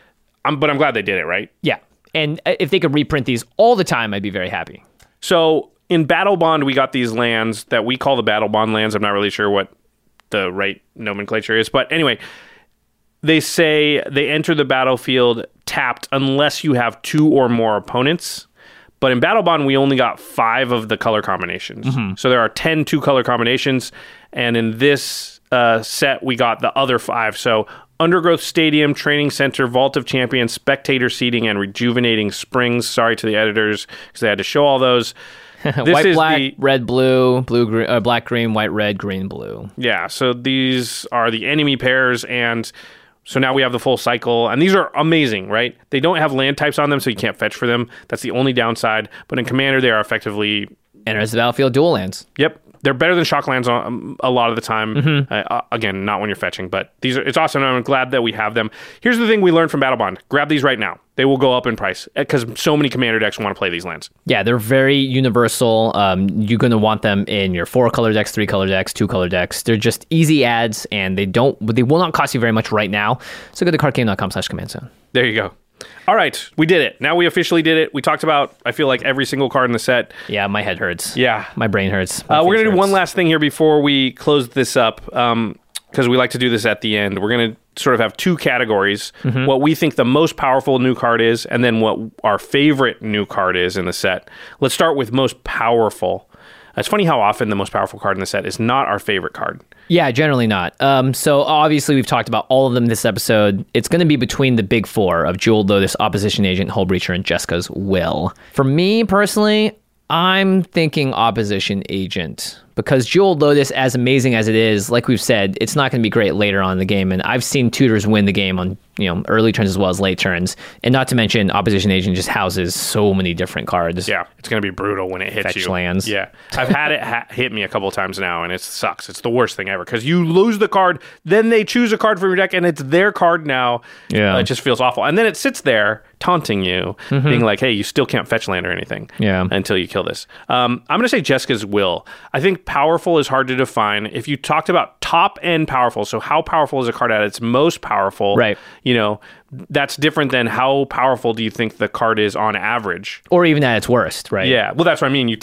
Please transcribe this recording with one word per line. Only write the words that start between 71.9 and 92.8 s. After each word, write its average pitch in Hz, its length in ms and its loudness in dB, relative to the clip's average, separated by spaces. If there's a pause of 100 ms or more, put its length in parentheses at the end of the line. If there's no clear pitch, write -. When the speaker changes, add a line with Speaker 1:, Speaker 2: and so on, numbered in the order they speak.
Speaker 2:
not 170 140 -2
cost 143 200 0
you 131 60 -2
very 113 140 2
much 110 180 0
right 107 180 0
now. 104 300 -2 (340)
So - 100 -2
go 175 80 2
to 156 60 2
card 143 160 0
game 120 140 0
dot 98 100 0
com 98 140 -4
slash 95 160 -6
command - 240 -10
zone. - 180 -14 (240)
Speaker 1:
There 127 120 2
you 110 100 0
go. 101 160 -2 (560)
All 190 80 4
right, 165 320 -2 (100)
we 156 100 4
did 170 140 4
it. - 200 -2
Now 151 140 0
we 175 100 4
officially 170 380 2
did 160 140 4
it. 160 160 2
We 143 100 -4
talked 151 200 0
about, 147 320 0 (100)
I 120 60 -2
feel 151 160 -2
like, 127 160 0
every 135 220 0
single 135 240 -2
card 127 200 2
in - 40 -2
the 113 60 0
set. 123 320 0 (160)
Speaker 2:
Yeah, 101 200 -2
my 104 140 -2
head 98 160 -4
hurts. 87 400 -6
Speaker 1:
Yeah. 117 280 0 (100)
Speaker 2:
My 117 120 -2
brain 98 220 0
hurts. 95 400 -4
My 151 80 4
Speaker 1:
Uh, 160 60 4
we're 185 120 4
Speaker 2:
face 226 40 4
Speaker 1:
gonna 220 60 2
do 220 60 2
Speaker 2:
hurts. 185 80 2
Speaker 1:
one 196 120 2
last 185 240 0
thing 185 120 2
here 160 120 2
before 151 420 2
we 135 300 2
close 139 380 0
this - 280 -2
up, 113 240 2 (140)
um, 117 400 0 (360)
'cause 127 160 0
we 123 100 2
like 123 140 4
to 123 60 -6
do 123 140 0
this 110 160 0
at 107 140 0
the 107 160 0
end. 101 220 0
We're 104 120 0
gonna 117 240 0 (220)
sort 131 180 2
of 110 40 4
have 110 160 0
two 180 220 0
categories, 107 720 0 (120)
Speaker 2:
Mm-hmm. 127 220 -2
Speaker 1:
what 135 160 2
we 151 120 2
think 151 220 -2
the 127 100 2
most 147 320 2
powerful 135 400 0
new 127 160 2
card 117 280 0
is, 117 240 2
and 120 180 -2
then 113 160 2
what 110 180 0 (260)
our 104 140 2
favorite 139 640 0